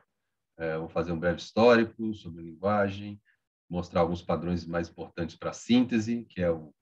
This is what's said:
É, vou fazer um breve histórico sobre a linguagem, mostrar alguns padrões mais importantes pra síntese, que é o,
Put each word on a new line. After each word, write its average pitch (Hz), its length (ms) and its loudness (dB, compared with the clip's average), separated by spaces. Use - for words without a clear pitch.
É, 82 180 -4
vou 82 120 -6
fazer 85 240 -2
um 82 60 -2
breve 85 200 0
histórico 113 760 4
sobre 85 300 -14
a - 20 -12
linguagem, 101 760 -2
mostrar 87 300 -2
alguns 85 200 2
padrões 85 460 -2
mais 85 240 -4
importantes 82 460 -10
pra - 160 -6
síntese, 117 760 2
que - 160 -6
é 87 80 4
o, 78 320 -6